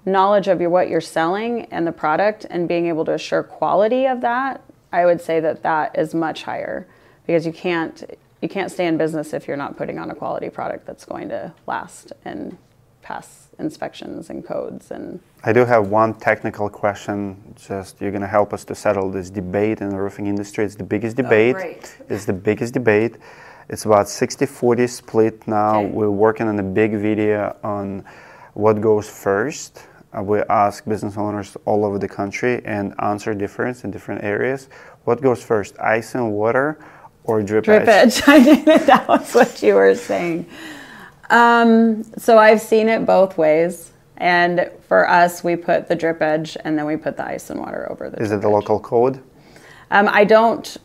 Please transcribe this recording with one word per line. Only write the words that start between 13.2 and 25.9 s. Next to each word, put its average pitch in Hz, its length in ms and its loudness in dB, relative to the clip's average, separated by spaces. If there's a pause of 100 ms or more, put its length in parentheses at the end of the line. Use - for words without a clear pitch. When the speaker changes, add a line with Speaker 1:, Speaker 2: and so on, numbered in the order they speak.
Speaker 1:
inspections - 680 -12
and - 160 -14
codes. - 460 -10
And - 280 -14 (240)
Speaker 2:
I 117 80 -2
do 120 140 6
have 113 240 4
one 110 240 2
technical 107 560 -2
question. 101 680 -6 (320)
Just, 98 320 -12
you're 98 120 -6
gonna 101 160 -6
help 104 260 0
us 101 100 -10
to - 120 -10
settle 98 360 0
this 95 180 -8
debate 101 520 -2
in 101 80 -6
the 98 80 -4
roofing 101 300 -6
industry. 101 360 -4
It's 101 120 -6
the 95 100 -12
biggest 110 340 -4
Speaker 1:
Oh, 131 40 0
Speaker 2:
debate. 117 340 4
Speaker 1:
great. - 400 -14 (100)
Speaker 2:
It's 101 160 -6
the 110 80 -6
biggest 104 420 -4
debate. 113 440 2 (500)
It's - 160 -12
about 104 240 4
sixty - 380 -4
forty 120 420 0
split 113 640 -2
now. 107 320 2
Speaker 1:
Okay. 101 100 -2